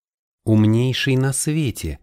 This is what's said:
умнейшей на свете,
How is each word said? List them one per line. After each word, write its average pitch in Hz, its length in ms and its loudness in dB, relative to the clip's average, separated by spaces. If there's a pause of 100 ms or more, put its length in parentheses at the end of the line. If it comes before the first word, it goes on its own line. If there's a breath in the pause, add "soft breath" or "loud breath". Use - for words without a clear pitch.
(460)
умнейшей 113 680 2
на 131 160 0
свете, 135 720 -4